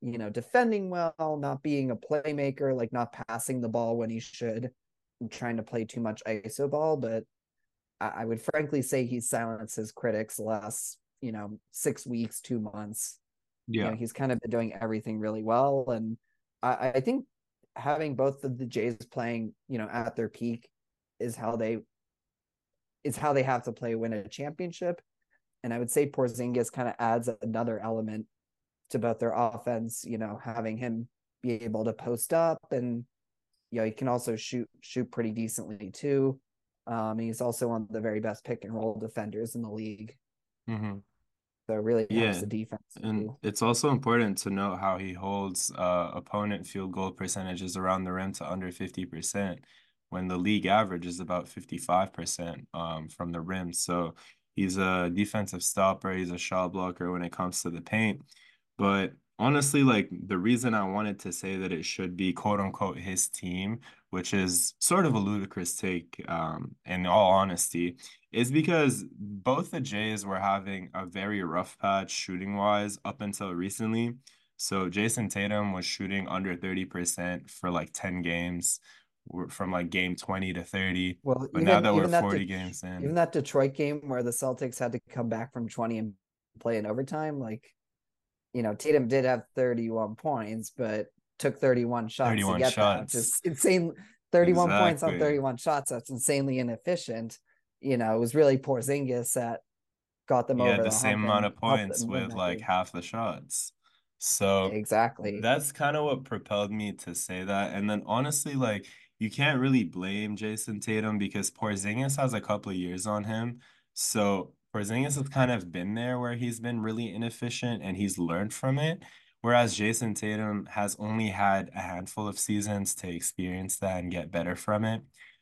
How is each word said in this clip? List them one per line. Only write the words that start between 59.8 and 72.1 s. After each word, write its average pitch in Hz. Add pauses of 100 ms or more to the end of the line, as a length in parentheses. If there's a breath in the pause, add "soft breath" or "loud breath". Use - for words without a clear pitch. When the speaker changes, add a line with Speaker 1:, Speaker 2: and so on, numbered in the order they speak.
Speaker 2:
like, 113
the 92
reason 117
I 98
wanted 101
to 92
say 95
that 92
it 82
should 90
be, 95
quote 104
unquote, 95
his 90
team, 95 (300 loud breath)
which 92
is 92
sort 180
of 135
a 110
ludicrous 98
take, 90
um, 80 (100)
in 90
all 92
honesty, 90 (340 loud breath)
is 120
because 147 (140)
both 104
the 127
Jays 107
were 98
having 98
a 92
very 98
rough 87
patch 98